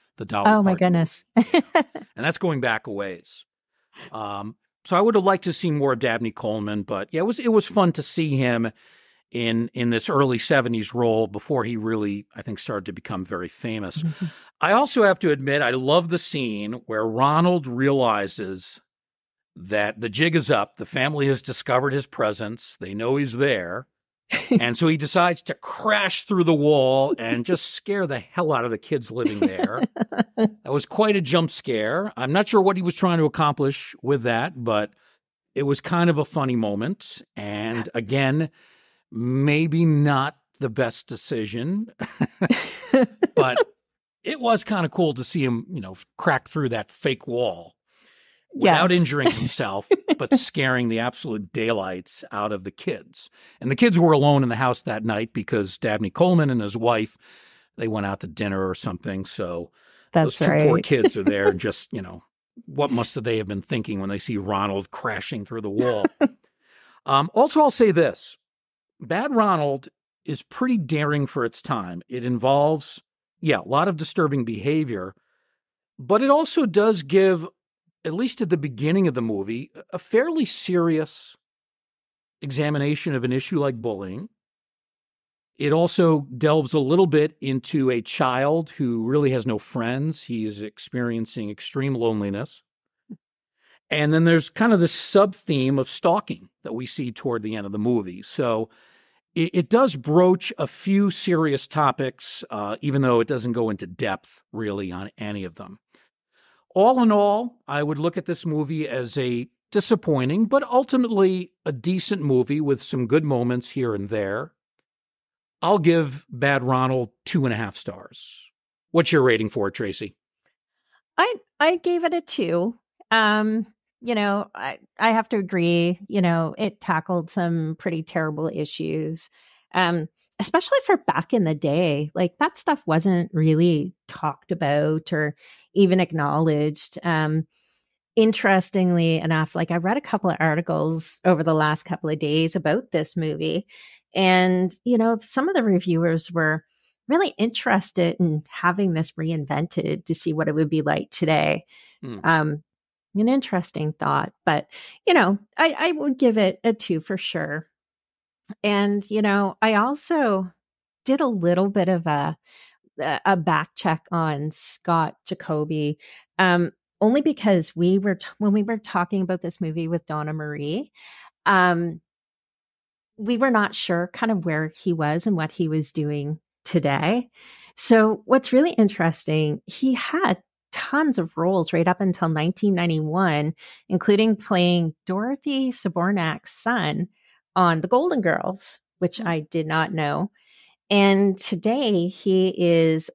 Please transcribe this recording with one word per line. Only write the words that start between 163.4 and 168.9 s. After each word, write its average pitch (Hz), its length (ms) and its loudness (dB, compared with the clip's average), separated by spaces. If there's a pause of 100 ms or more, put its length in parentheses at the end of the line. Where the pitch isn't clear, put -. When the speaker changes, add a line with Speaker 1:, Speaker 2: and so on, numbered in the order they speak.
Speaker 2:
check 160 340 -2
on 156 400 -2
Scott - 640 -2 (120)
Jacoby, 151 720 -4 (420)
um, 175 320 4 (280)
only 233 200 4
because 208 560 0
we 180 240 2
were 190 160 0
t-, - 100 -16 (120)
when 208 140 2
we 208 120 2
were 226 140 -4
talking 190 440 -2